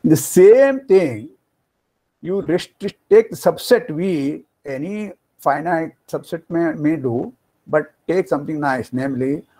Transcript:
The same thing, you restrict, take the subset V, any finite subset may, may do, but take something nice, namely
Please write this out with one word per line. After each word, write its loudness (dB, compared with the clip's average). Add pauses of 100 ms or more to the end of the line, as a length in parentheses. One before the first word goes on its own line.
The 4
same 6
thing, 0 (920)
you -4
restrict, -6 (120)
take 6
the -12
subset 0
V, -4 (220)
any -8 (240)
finite -2 (140)
subset -10
may, -2
may -2
do, -4 (360)
but -2 (140)
take -2
something -6
nice, -4
namely -4 (140)